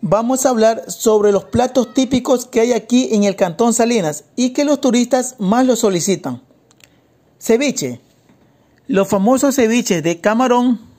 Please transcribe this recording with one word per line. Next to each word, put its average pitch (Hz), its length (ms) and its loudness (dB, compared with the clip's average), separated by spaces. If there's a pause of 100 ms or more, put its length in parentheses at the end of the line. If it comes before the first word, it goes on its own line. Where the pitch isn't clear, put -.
(120)
Vamos 233 340 0
a 269 40 -4
hablar 220 400 0
sobre 208 420 2
los 190 120 0
platos 247 500 -2
típicos 254 540 0
que 233 140 0
hay 240 120 2
aquí 240 380 0
en 202 140 2
el 196 100 0
Cantón 208 400 0
Salinas 226 480 -2 (120)
y 254 180 -2
que 294 100 0
los 285 180 0
turistas 247 560 0
más 226 300 0
lo 254 80 2
solicitan. 175 680 -2 (960)
Ceviche. 226 640 -2 (880)
Los 190 200 0
famosos 247 480 2
ceviches 226 460 0
de 170 180 -2
camarón 240 640 0 (180)